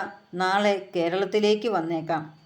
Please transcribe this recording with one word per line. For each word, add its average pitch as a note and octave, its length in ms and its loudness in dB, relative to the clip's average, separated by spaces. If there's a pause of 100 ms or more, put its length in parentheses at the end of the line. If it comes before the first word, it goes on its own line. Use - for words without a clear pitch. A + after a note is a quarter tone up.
(340)
നാളെ F#3+ 540 2
കേരളത്തിലേക്ക് G3+ 840 0
വന്നേക്കാം, D#3+ 640 -2 (120)